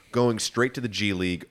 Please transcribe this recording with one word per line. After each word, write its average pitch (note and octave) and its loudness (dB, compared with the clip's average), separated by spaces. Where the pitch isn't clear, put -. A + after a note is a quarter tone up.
going A#2+ 2
straight B2 0
to - -6
the A#2+ -4
G G2+ -2
League, F2+ -2